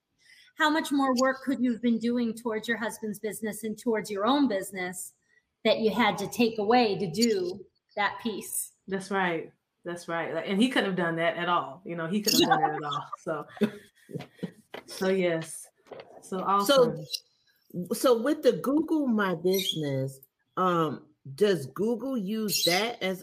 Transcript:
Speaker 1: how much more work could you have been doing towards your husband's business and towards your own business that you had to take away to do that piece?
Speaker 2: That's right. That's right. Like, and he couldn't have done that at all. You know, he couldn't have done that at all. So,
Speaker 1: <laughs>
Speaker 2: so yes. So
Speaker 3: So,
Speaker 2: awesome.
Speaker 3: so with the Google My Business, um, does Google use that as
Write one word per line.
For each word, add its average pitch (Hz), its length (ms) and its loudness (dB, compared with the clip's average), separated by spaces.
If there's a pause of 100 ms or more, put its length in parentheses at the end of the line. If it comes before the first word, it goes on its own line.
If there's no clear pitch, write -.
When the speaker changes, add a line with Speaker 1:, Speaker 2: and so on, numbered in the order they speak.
(560)
Speaker 1:
how 302 140 2
much 311 220 0
more 269 280 4
work 262 240 2
could 247 160 -2
you 247 120 2
have 220 100 -8
been 233 160 2
doing 233 340 0
towards 220 360 -6
your 226 100 -2
husband's 214 400 -6
business 208 460 -6
and 214 120 -6
towards 214 340 -2
your 196 140 -2
own 277 240 4
business 185 640 -6 (540)
that 220 140 4
you 214 100 4
had 202 280 2
to 196 80 -4
take 226 320 2
away 214 400 4
to 180 120 -2
do 196 500 0 (360)
that 202 260 0
piece? - 500 -6 (140)
Speaker 2:
That's 190 240 -6
right. 175 400 -2 (340)
That's 170 240 -8
right. 160 260 -4
Like, 165 120 -4
and 196 140 2
he 262 80 4
couldn't 196 220 0
have 180 60 -2
done 170 200 0
that 165 200 0
at 175 120 -2
all. - 360 0
You 170 120 -8
know, 165 100 -4
he 202 160 -2
couldn't - 200 2
have - 80 4
done 156 100 4
that - 160 2
at - 80 -6
all. - 200 -6 (140)
So, 151 280 -8 (140)
Speaker 1:
<laughs> - 1300 -8
Speaker 2:
so - 220 -4
yes. 175 580 0 (560)
So 190 160 -8
Speaker 3:
So, 180 60 -6
Speaker 2:
awesome. 202 600 4 (880)
Speaker 3:
so 233 300 4
with 302 200 0
the 247 100 6
Google 294 540 0
My 208 280 2
Business, 156 840 -2 (380)
um, 165 460 0 (320)
does 185 320 2
Google 233 500 -4
use 208 480 -2
that 196 380 0
as 185 200 -2